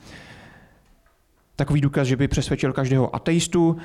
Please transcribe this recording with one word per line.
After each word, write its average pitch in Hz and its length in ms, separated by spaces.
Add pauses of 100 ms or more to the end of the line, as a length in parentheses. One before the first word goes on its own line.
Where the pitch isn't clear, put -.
(1600)
Takový 143 260
důkaz, 139 260
že 131 80
by 135 120
přesvědčil 135 460
každého 131 420
ateistu 165 680